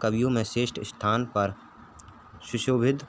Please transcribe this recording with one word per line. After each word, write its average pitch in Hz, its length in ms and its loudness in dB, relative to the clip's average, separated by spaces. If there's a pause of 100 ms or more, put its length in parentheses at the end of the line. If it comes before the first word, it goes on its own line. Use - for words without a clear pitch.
कवियों 113 280 2
में 117 140 2
श्रेष्ठ 120 360 -2
स्थान 113 460 0
पर 101 300 0 (880)
सुशोभित 127 640 0